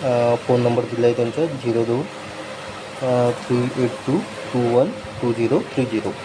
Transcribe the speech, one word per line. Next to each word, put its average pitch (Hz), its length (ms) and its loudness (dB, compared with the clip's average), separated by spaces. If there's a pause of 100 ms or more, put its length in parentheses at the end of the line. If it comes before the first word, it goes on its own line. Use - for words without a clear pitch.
अ, 120 300 4
फोन 123 260 2
नंबर 120 220 2
दिला 117 240 0
आहे 120 100 4
त्यांचा, 123 300 0
झिरो 123 380 0
दोन, 120 160 0 (1000)
अ, 123 280 4
थ्री 123 540 0
एट 117 60 2 (160)
टू 143 120 2
टू 120 600 0
वन 160 120 4
टू - 420 -4
झिरो 117 260 2
थ्री - 260 0
झिरो 107 300 -2 (100)